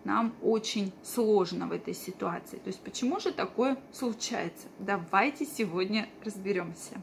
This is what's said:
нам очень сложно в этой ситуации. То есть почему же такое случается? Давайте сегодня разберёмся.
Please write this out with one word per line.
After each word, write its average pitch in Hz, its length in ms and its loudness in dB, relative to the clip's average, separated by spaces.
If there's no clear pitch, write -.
нам 226 360 2
очень 214 520 2
сложно 185 640 4
в 160 60 -2
этой 175 220 -4
ситуации. - 640 -6
То - 100 -8
есть 190 100 -6
почему 262 400 -2
же 403 140 0
такое 240 440 2
случается? 226 760 -4
Давайте 202 680 2
сегодня 202 640 0
разберёмся. 190 800 -2